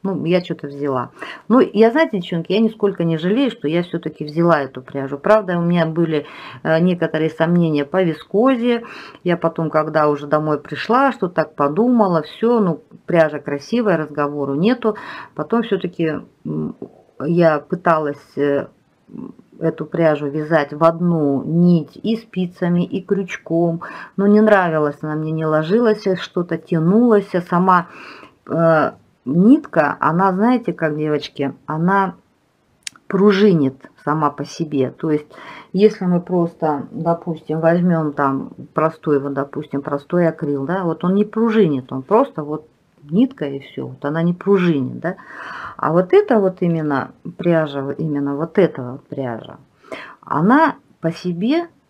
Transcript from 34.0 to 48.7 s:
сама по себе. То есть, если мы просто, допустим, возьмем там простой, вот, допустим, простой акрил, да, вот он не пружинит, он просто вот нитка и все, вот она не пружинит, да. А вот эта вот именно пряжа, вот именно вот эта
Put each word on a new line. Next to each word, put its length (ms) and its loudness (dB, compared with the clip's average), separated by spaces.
сама 260 0
по 140 -10
себе. 460 -4
То 200 -4
есть, 160 -2
если 340 2
мы 140 2
просто, 680 -2
допустим, 720 -4
возьмем 520 2
там 380 -2
простой, 460 0
вот, 160 -4
допустим, 480 -8
простой 460 -2
акрил, 360 -4
да, 200 -4
вот 200 -4
он 100 2
не 100 2
пружинит, 680 0
он 100 -8
просто 400 0
вот 240 -8
нитка 360 0
и 140 -6
все, 280 -12
вот 160 -16
она 180 -2
не 100 0
пружинит, 680 0
да. 160 -6
А 160 -2
вот 200 2
эта 280 4
вот 220 0
именно 500 -2
пряжа, 460 0
вот 160 -8
именно 380 -4
вот 220 -2
эта 240 2